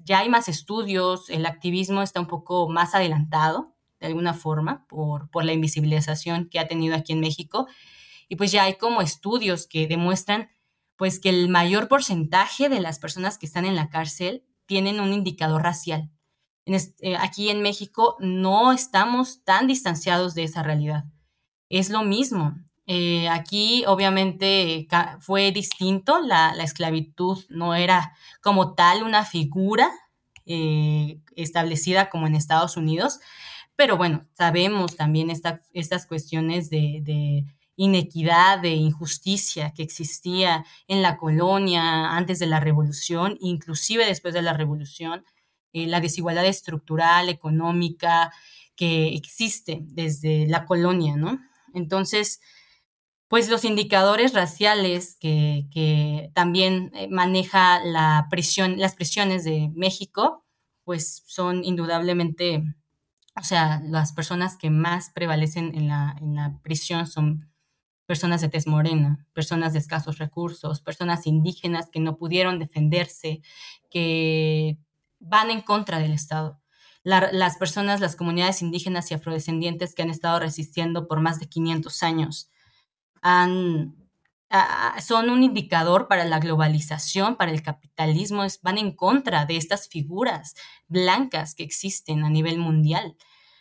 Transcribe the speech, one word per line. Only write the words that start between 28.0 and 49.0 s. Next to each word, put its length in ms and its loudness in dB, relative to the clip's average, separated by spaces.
como 320 2
tal 300 4
una 220 2
figura, 640 2
eh, 760 0
establecida 720 0
como 160 -2
en 100 2
Estados 420 2
Unidos. 420 -2
Pero 220 4
bueno, 240 0
sabemos 640 0
también 340 0
esta, 320 -4
estas 320 -4
cuestiones 640 -4
de, 340 -2
de 420 -2
inequidad, 840 4
de 160 0
injusticia 960 -2
que 80 -10
existía 840 -2
en 140 2
la 160 2
colonia 1000 2
antes 220 -2
de 80 -2
la 140 2
revolución, 800 0
inclusive 640 -2
después 300 -4
de 80 -2
la 100 0
revolución, 720 -6
eh, 160 -6
la 120 0
desigualdad 460 0
estructural, 840 2
económica, 1000 0
que 400 2